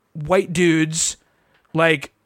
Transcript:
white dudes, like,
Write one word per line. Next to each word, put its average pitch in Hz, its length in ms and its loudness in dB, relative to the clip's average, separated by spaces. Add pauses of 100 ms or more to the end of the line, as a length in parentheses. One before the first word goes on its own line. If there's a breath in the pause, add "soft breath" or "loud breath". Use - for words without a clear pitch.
(120)
white 175 400 -2
dudes, 160 640 0 (540)
like, 160 400 0 (140)